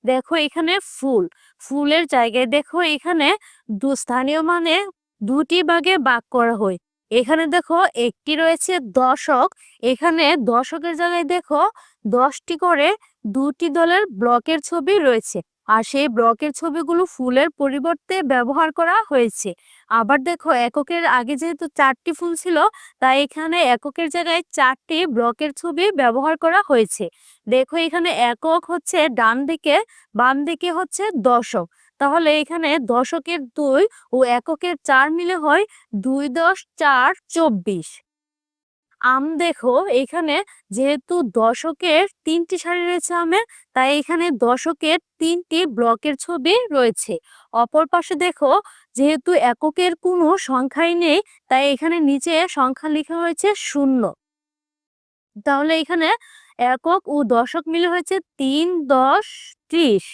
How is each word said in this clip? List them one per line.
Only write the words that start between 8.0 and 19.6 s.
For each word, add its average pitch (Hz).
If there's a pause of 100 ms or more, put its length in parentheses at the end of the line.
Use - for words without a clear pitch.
রয়েছে 330 (260)
দশক, 262 (360)
এখানে 311 (260)
দশকের 302
জায়গায় 349
দেখো 311 (440)
দশটি 247
করে 320 (380)
দুটি 277
দলের 339 (160)
ব্লকের 240
ছবি 339
রয়েছে, 233 (280)
আর 220
সেই 285
ব্লকের 233
ছবিগুলো 330
ফুলের 254
পরিবর্তে 285
ব্যবহার 269
করা 349 (120)
হয়েছে। 240 (420)